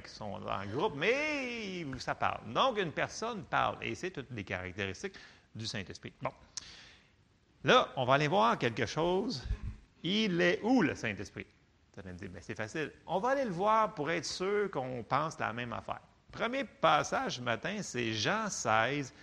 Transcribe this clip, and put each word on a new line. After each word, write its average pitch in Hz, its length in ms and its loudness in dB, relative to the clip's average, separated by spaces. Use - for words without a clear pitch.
ils - 60 -14
sont 101 380 -10
en 104 200 -2
groupe, 143 300 0
mais 240 880 -2
ça 143 160 -4
parle. 101 380 -2
Donc, 208 260 2
une 175 140 0
personne 196 520 -4
parle, 117 380 2
et 117 120 -2
c'est 180 160 -6
toutes 135 200 -10
les 110 140 -6
caractéristiques 95 720 -6
du 110 120 -8
Saint-Esprit. 104 460 -8
Bon. 135 100 -4
Là, 220 340 6
on 131 80 2
va 127 100 6
aller 147 140 4
voir 208 300 4
quelque 117 280 2
chose. 180 600 0
Il 185 380 2
est 180 220 4
où, 247 200 6
le 120 120 4
Saint-Esprit ? 101 520 -6
Vous - 80 -16
allez 92 120 -12
me 90 60 -12
dire, « 92 140 -10
Ben, 90 100 -14
c'est 110 120 -8
facile. » 113 380 -6
On 165 120 0
va 233 120 0
aller 277 140 2
le 226 60 -2
voir 208 440 2
pour 147 160 -2
être 165 140 0
sûr 202 460 -2
qu'on 127 320 -4
pense 147 360 0
la 110 140 -2
même 120 200 -6
affaire. 107 280 -6
Premier 247 340 -2
passage 160 720 4
ce 123 40 -8
matin, 127 420 -2
c'est 120 300 -2
Jean 175 360 0
seize, 127 640 2